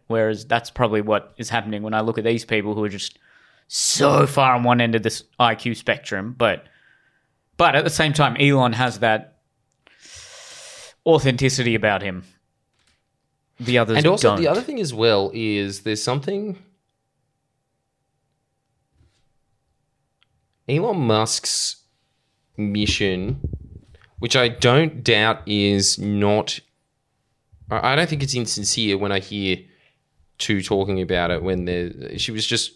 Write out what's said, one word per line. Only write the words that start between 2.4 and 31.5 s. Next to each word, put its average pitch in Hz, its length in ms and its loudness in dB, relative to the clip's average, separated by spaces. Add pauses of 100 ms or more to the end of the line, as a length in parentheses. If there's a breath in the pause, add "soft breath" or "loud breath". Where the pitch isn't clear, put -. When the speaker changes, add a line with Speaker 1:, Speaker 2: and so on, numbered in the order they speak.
Speaker 1:
people 107 300 -2
who 107 100 -2
are 104 60 -2
just - 280 -12 (500 soft breath)
so - 580 2
far 135 280 4
on 123 80 0
one 120 180 4
end 117 140 2
of 110 80 0
this - 220 -4 (140)
I 117 160 4
Q 117 200 -6
spectrum. 107 640 -4
But, 107 300 0 (920 soft breath)
but 165 180 4
at 143 100 2
the 165 60 -2
same 156 220 0
time, 139 260 2
Elon 135 360 4
has 117 240 -2
that 110 400 0 (1700 loud breath)
authenticity 131 680 4
about 104 280 2
him. 92 220 -8 (1300)
The 120 200 0
others 110 200 2
Speaker 2:
And 151 80 4
also, 180 240 4
Speaker 1:
don't. 104 100 2
Speaker 2:
the 165 80 2
other 180 120 2
thing 262 180 -8
as 165 140 -4
well 107 400 2
is 104 480 -4
there's 107 220 -4
something, 185 560 -6 (4000)
Elon 180 300 0
Musk's - 800 -2 (800)
mission, 104 840 -2 (760 soft breath)
which 120 180 -2
I 123 120 4
don't 139 540 2
doubt 110 440 2
is 101 520 2
not, 101 640 0 (1080)
I, 110 220 0
I 139 40 0
don't 170 120 0
think 147 140 -4
it's 135 120 -4
insincere 107 640 -2
when 101 160 -2
I 98 80 0
hear 95 380 -4 (800 soft breath)
Tu 101 240 -2
talking 98 380 0
about 87 300 0
it 82 120 -4
when 92 220 -2